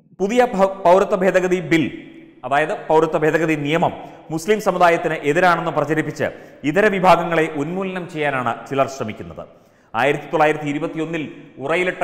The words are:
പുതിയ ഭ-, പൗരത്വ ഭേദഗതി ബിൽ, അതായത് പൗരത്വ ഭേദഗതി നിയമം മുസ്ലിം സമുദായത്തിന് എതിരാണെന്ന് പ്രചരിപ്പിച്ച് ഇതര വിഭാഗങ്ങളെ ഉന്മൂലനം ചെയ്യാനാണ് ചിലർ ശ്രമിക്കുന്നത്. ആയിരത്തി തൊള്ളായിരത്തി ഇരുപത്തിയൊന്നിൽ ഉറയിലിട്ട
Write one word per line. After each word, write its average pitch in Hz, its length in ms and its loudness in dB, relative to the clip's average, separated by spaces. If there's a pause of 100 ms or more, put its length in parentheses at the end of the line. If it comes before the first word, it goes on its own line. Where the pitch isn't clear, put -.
(220)
പുതിയ 226 200 2 (140)
ഭ-, 190 180 2 (120)
പൗരത്വ 196 360 4
ഭേദഗതി 185 380 2 (120)
ബിൽ, 165 140 4 (600)
അതായത് 151 280 0 (160)
പൗരത്വ 160 340 4
ഭേദഗതി 156 320 2 (120)
നിയമം 156 260 0 (400)
മുസ്ലിം 202 340 0
സമുദായത്തിന് 170 500 2 (120)
എതിരാണെന്ന് 170 480 2
പ്രചരിപ്പിച്ച് 147 500 -2 (420)
ഇതര 196 160 2 (100)
വിഭാഗങ്ങളെ 170 500 4 (160)
ഉന്മൂലനം 185 500 -6
ചെയ്യാനാണ് 135 420 -2 (160)
ചിലർ 156 260 0
ശ്രമിക്കുന്നത്. 87 480 -10 (580)
ആയിരത്തി 143 300 0
തൊള്ളായിരത്തി 151 420 2
ഇരുപത്തിയൊന്നിൽ 160 500 -6 (400)
ഉറയിലിട്ട 175 400 -2